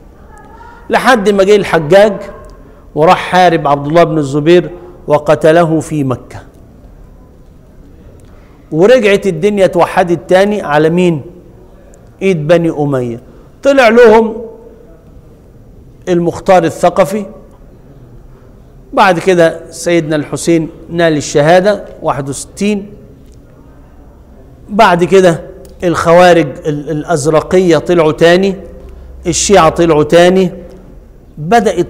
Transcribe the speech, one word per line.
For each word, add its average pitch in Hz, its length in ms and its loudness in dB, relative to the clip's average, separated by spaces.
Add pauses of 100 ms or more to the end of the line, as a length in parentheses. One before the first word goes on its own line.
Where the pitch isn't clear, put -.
(920)
لحد 214 380 2
ما 196 160 2
جه 202 120 4
الحجاج 185 600 2 (800)
وراح 160 240 2
حارب 170 500 0
عبد 143 180 -2
الله 165 180 2
بن 156 140 -2
الزبير 151 520 0 (360)
وقتله 156 760 0
في 147 240 -6
مكة. - 360 -8 (2250)
ورجعت 202 540 2
الدنيا 190 380 -2
اتوحدت 175 680 -2
تاني 202 320 2
على 151 280 0
مين؟ 170 320 0 (1000)
ايد 170 260 -2
بني 170 220 2
أمية. 127 500 -6 (420)
طلع 269 260 2
لهم 226 480 4 (1700)
المختار 175 560 0
الثقفي، 180 640 -2 (1700)
بعد 196 260 2
كده 170 420 0 (100)
سيدنا 165 460 -4
الحسين 151 520 -4 (220)
نال 170 260 0
الشهادة 180 680 0 (180)
واحد 139 260 -6
وستين، 202 640 -8 (1800)
بعد 196 340 2
كده 180 360 2 (440)
الخوارج 170 640 2 (200)
ال-، 147 240 -8
الأزرقية 156 880 0
طلعوا 156 340 0
تاني، 180 440 2 (720)
الشيعة 175 420 2
طلعوا 160 340 0
تاني، 175 500 2 (840)
بدأت 180 500 -2